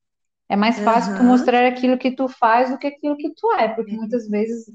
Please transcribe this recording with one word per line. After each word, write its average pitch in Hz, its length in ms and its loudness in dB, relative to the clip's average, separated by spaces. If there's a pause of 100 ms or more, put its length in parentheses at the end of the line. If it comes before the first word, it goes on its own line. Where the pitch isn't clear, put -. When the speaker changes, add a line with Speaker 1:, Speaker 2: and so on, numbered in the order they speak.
(480)
Speaker 1:
É 196 80 -2
mais 214 240 0
fácil 208 360 0
tu 247 80 2
Speaker 2:
Aham. - 0 -
Speaker 1:
mostrar 247 420 4
aquilo 254 320 0
que 254 180 -2
tu 262 120 -2
faz 247 420 2
do 262 80 -6
que 285 100 -6
aquilo 294 300 -6
que 302 160 -8
tu 453 200 -2
é, 233 140 0
porque 214 260 -8
Speaker 2:
É. - 20 -6
Speaker 1:
muitas 220 320 -6
vezes 226 460 -4